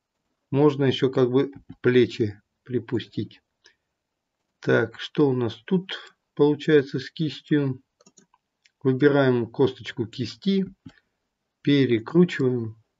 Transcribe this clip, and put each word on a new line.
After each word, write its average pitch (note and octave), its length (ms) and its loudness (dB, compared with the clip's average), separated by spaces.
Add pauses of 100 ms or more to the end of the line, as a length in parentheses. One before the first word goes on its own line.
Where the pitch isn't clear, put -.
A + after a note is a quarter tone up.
(500)
Можно C#3 340 2
ещё C3 260 0
как B2+ 200 0
бы C#3 220 0 (280)
плечи A#2 640 0 (220)
припустить. A2+ 760 -8 (1160)
Так, A#2+ 400 -2
что - 300 0
у C3 40 0
нас A#2+ 220 -4 (100)
тут - 520 -6 (180)
получается D3 640 2
с B2+ 120 -10
кистью? C#3+ 720 -4 (1000)
Выбираем C3 640 2
косточку A#2+ 600 -4
кисти, F#3+ 580 -4 (1000)
перекручиваем, B2+ 1200 0 (180)